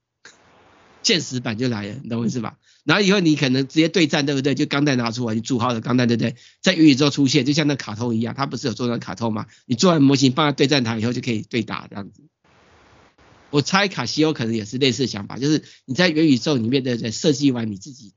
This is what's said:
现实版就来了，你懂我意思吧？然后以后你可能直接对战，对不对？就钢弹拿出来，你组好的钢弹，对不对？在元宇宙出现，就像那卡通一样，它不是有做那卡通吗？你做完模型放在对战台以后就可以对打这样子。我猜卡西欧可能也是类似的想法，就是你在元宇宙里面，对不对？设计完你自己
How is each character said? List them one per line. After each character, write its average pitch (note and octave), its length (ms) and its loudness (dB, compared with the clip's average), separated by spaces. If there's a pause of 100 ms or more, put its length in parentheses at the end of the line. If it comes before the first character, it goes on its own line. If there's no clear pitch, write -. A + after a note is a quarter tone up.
(1040)
现 F3+ 180 2
实 B2+ 200 -6
版 A#2+ 160 -6
就 B2+ 120 -2
来 G#2 180 -6
了， G#2+ 160 -10
你 - 60 -14
懂 A2+ 120 -4
我 A#2 60 -2
意 - 20 0
思 B2 120 -4
吧？ A2 180 -10 (260)
然 D#3+ 140 4
后 G#3+ 40 2
以 F#3+ 80 4
后 G#3 80 4
你 D#3+ 160 4
可 C#3 140 0
能 C3 180 2
直 D#3 140 0
接 E3 80 4
对 D#3+ 180 2
战， C#3+ 200 0
对 D3 80 -2
不 C3+ 80 0
对？ C#3 120 0
就 D3 120 -2
钢 C#3+ 180 0
弹 C3+ 140 2
拿 A#2+ 120 0
出 A#2+ 160 -4
来， A2 80 -2
你 A2+ 60 -2
组 A#2+ 180 -2
好 A#2+ 140 0
的 A2+ 80 -2
钢 B2 160 -2
弹， B2 100 4
对 A#2 120 2
不 A2+ 40 -2
对？ A#2+ 140 -4 (240)
在 F#3+ 140 0
元 D#3+ 100 4
宇 C#3+ 100 8
宙 C#3+ 140 2
出 C#3 180 2
现， C3 200 2
就 D3 80 0
像 D3+ 120 0
那 D3 100 0
卡 G#2+ 180 -10
通 A#2 200 -2
一 A2+ 60 0
样， A#2 140 -4
它 C3+ 100 -4
不 C#3 140 -8
是 C#3+ 80 -6
有 A2 80 -2
做 B2 140 -4
那 A#2 100 -4
卡 - 160 -10
通 A#2 180 -4
吗？ A2 140 -6 (180)
你 B2+ 100 -4
做 F#3 160 4
完 D#3+ 120 4
模 C#3 140 6
型 C3 160 4
放 D3+ 140 2
在 C#3+ 60 0
对 C#3 140 2
战 C3+ 180 2
台 A2+ 140 -2
以 G#2+ 60 -2
后 A#2+ 80 -2
就 B2 100 -4
可 B2+ 80 -6
以 G#2+ 120 -2
对 A#2 200 -4
打 - 240 -8
这 - 100 -16
样 G2 140 -12
子。 - 120 -20 (1300)
我 C#3+ 140 0
猜 G3 240 2
卡 D3 180 -4
西 D3 200 0
欧 D#3 80 2
可 C3+ 120 -4
能 A2+ 100 -2
也 G#2+ 100 -4
是 B2 140 -8
类 C3+ 120 2
似 A#2+ 140 -2
的 - 20 -2
想 G#2 220 -8
法， G2+ 100 -12
就 C#3 100 -2
是 D#3 140 2 (220)
你 B2+ 100 -8
在 F3+ 140 2
元 D#3+ 180 2
宇 C#3 100 6
宙 D3 200 -2
里 A2 120 -2
面， C3 140 0
对 B2 140 -2
不 A2 40 -6
对？ A2+ 120 -4
设 D#3 200 0
计 C3+ 200 2
完 A#2 180 -4
你 G2 60 -8
自 B2+ 160 -18
己 G#2 240 -20